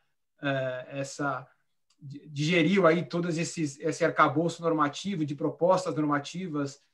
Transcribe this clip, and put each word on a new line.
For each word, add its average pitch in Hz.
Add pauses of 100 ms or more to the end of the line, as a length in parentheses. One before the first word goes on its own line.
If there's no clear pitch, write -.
(420)
é, 131
essa, 139 (500)
di-, 143
digeriu 165
aí 165
todos 170
esses, 160
esse 160
arcabouço 156
normativo, 160
de 143
propostas 160
normativas, 147 (120)